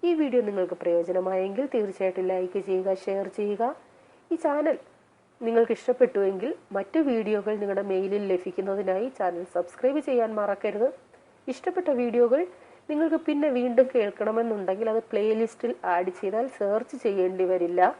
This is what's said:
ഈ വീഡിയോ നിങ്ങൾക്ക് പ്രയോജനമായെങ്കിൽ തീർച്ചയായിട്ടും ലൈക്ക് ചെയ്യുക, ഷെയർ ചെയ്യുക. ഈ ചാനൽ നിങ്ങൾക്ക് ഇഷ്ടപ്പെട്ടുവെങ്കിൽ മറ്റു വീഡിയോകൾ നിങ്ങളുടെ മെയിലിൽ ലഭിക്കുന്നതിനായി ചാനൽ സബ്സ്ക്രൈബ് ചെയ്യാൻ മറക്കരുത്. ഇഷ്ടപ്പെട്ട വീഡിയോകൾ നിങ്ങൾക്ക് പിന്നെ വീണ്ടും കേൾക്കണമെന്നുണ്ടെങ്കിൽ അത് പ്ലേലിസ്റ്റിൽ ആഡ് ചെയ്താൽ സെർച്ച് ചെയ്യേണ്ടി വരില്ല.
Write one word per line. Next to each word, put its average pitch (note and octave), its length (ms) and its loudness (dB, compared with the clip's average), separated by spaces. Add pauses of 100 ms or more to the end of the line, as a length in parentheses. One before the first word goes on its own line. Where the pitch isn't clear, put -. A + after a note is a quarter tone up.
ഈ F4 120 4
വീഡിയോ B3+ 300 2
നിങ്ങൾക്ക് F#3 320 -2
പ്രയോജനമായെങ്കിൽ F#3 920 0
തീർച്ചയായിട്ടും F#3+ 580 -2
ലൈക്ക് F#3 360 -2
ചെയ്യുക, F#3+ 240 0 (140)
ഷെയർ G3 220 -2 (120)
ചെയ്യുക. G#3 240 -2 (720)
ഈ - 20 0 (100)
ചാനൽ D4 320 2 (720)
നിങ്ങൾക്ക് A#3 320 4
ഇഷ്ടപ്പെട്ടുവെങ്കിൽ G3+ 720 2 (260)
മറ്റു G3 220 -2 (100)
വീഡിയോകൾ G#3+ 540 0
നിങ്ങളുടെ G3+ 280 -2
മെയിലിൽ F#3+ 320 0 (100)
ലഭിക്കുന്നതിനായി F#3+ 760 -2 (120)
ചാനൽ F3 260 -2 (100)
സബ്സ്ക്രൈബ് B3 540 0
ചെയ്യാൻ A#3+ 300 2
മറക്കരുത്. G#3 500 0 (640)
ഇഷ്ടപ്പെട്ട F4+ 360 -4 (120)
വീഡിയോകൾ A#3+ 400 4 (500)
നിങ്ങൾക്ക് D#4 360 0
പിന്നെ D4+ 320 2
വീണ്ടും B3 360 4
കേൾക്കണമെന്നുണ്ടെങ്കിൽ G#3+ 1000 0
അത് A3+ 60 2 (120)
പ്ലേലിസ്റ്റിൽ A3 600 0 (220)
ആഡ് F3+ 240 -2
ചെയ്താൽ G#3+ 260 -2 (120)
സെർച്ച് G#3+ 460 -2
ചെയ്യേണ്ടി F#3 480 2
വരില്ല. F3+ 480 4